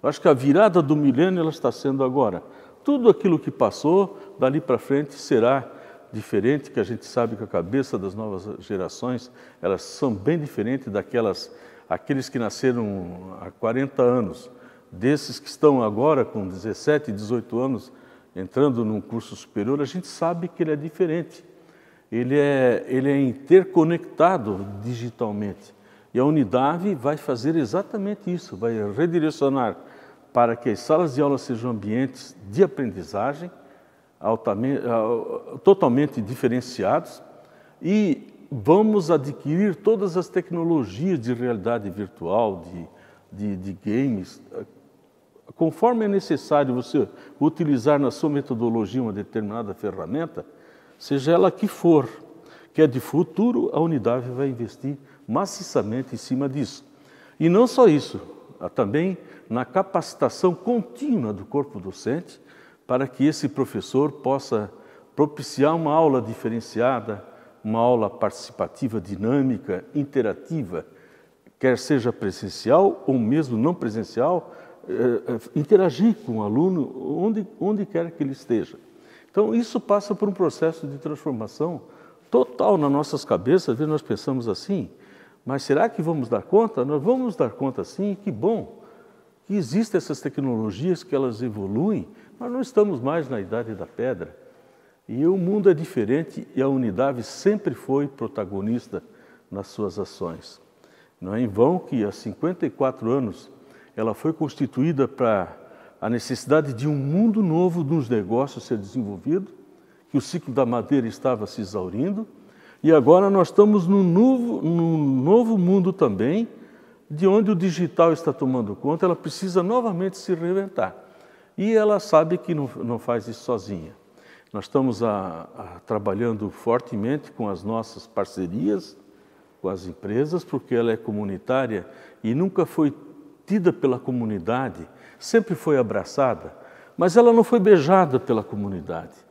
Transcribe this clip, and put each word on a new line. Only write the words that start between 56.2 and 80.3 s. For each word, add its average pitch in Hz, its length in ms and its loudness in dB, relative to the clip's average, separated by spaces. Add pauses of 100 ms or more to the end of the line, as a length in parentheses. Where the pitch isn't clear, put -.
disso. 135 380 -6 (540)
E 160 100 4
não 208 160 6
só 240 220 6
isso, 151 340 2 (380)
há 90 100 -8
também 151 480 0 (320)
na 123 160 -2
capacitação 180 880 0
contínua 220 800 -2
do 92 100 -10
corpo 139 360 -6
docente, 107 600 -8 (460)
para 131 220 0
que 135 180 0
esse 151 240 0
professor 135 600 -2
possa 123 600 -2 (440)
propiciar 147 600 2
uma 160 160 0
aula 151 300 4
diferenciada, 110 1040 -4 (380)
uma 110 160 -2
aula 117 280 4
participativa, 104 920 -4
dinâmica, 104 800 -2 (120)
interativa, 117 920 -4 (720)
quer 127 220 2
seja 123 340 0
presencial 110 920 0
ou 135 100 2
mesmo 123 400 0
não 147 160 2
presencial, 123 800 -2 (340)
eh, - 60 -6
eh, 117 460 0 (160)
interagir 185 580 4 (140)
com 113 100 -4
o 107 60 -2
aluno 147 800 0
onde, 214 240 -2 (120)
onde 202 280 -2
quer 170 240 -4
que 170 100 -8
ele 135 120 -2
esteja. - 440 -2 (520)
Então, 220 260 2
isso 233 240 0
passa 202 340 0
por 202 140 0
um 202 60 -2